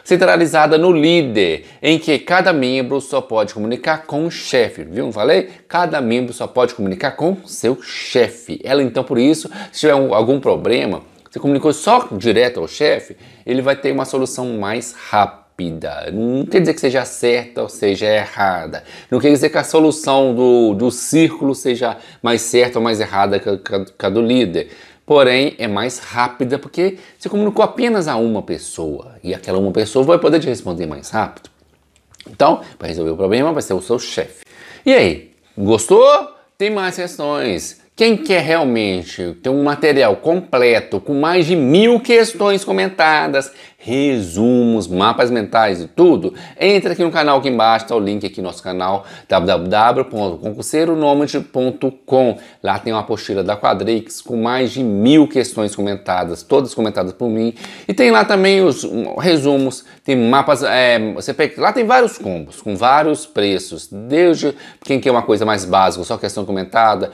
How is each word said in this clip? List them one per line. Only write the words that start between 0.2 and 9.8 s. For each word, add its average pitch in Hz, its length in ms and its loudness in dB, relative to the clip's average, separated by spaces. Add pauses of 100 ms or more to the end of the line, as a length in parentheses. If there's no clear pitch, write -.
no 175 160 4
líder, 131 760 2 (180)
em 156 160 2
que 156 180 0
cada 180 340 0
membro 131 480 -2
só 131 220 -4
pode 107 320 -2
comunicar 123 540 -4
com 151 180 -4
o 170 60 -6
chefe, 110 540 -2
viu? 82 200 -8
Não 123 60 -8
falei? 143 380 0 (180)
Cada 160 340 -2
membro 120 320 -2
só 110 140 -10
pode 120 260 0
comunicar 95 380 -4
com 180 340 -2
seu 131 380 -4
chefe. - 800 -4
Ela, 143 180 0
então, 127 220 -2
por 127 160 -2
isso, 151 320 2 (200)
se - 100 -12